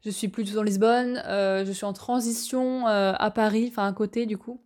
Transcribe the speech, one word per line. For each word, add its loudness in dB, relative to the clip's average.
Je -6
suis -4
plus -4
du -6
tout 0
en 2
Lisbonne. 2
Euh, 0
je -4
suis -8
en -2
transition, -2
euh, 4
à 2
Paris, 2
enfin -2
à 0
côté, -2
du -4
coup -12